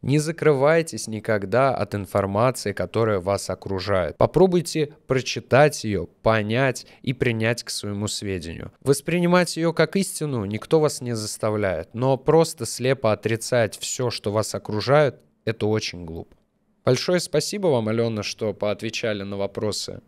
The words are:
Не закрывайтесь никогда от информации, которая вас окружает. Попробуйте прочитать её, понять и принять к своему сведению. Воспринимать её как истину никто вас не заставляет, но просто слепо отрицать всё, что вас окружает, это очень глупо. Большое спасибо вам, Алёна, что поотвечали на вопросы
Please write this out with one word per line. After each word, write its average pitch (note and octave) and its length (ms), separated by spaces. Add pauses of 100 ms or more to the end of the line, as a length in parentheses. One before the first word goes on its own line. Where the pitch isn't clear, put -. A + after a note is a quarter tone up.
Не C3+ 160
закрывайтесь D3+ 880
никогда A2 680
от - 200
информации, G2+ 800
которая G#2 480
вас G2 280
окружает. F#2 720
Попробуйте D#3+ 720 (140)
прочитать C3 760
её, G2 220 (160)
понять A2+ 640 (140)
и C3+ 140
принять A#2 480
к - 80
своему G2+ 380
сведению. F2 640 (100)
Воспринимать F3 760
её E3 160
как D#3+ 240
истину D3+ 480
никто A2 360
вас D3+ 200
не A#2+ 140
заставляет, G#2 800
но B2+ 240
просто D#3 480
слепо B2 460
отрицать A2 680
всё, - 320
что - 220
вас G#2+ 220
окружает, A#2+ 600 (320)
это A2+ 200
очень G#2+ 380
глупо. E2 320 (460)
Большое E3+ 380
спасибо F#3 480
вам, A#2 200
Алёна, A2+ 340
что G#2+ 320
поотвечали G#2 680
на G2 140
вопросы G2 720